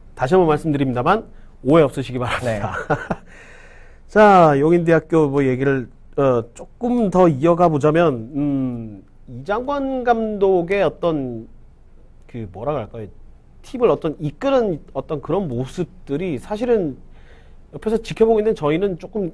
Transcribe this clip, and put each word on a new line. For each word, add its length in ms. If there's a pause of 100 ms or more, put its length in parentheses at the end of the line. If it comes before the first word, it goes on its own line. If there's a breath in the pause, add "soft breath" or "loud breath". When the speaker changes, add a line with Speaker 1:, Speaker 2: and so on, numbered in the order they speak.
(140)
Speaker 1:
다시 220
한번 140
말씀드립니다.만 760 (380 soft breath)
오해 200
없으시기 360
바랍니다. 560 (120)
Speaker 2:
네. 80
Speaker 1:
<laughs> 1120
자, 520
용인대학교 720
뭐 160
얘기를, 440 (280)
어, 260 (100)
조금 560
더 180
이어가 420
보자면, 440 (220)
음, 680 (240)
이장관 760
감독의 800
어떤 640 (800)
그 240
뭐라 220
그럴까요? 340 (560)
팀을 260
어떤 300
이끄는 640 (120)
어떤 280
그런 260
모습들이 880
사실은 600 (760 soft breath)
옆에서 300
지켜보고 360
있는 140
저희는 460
조금 340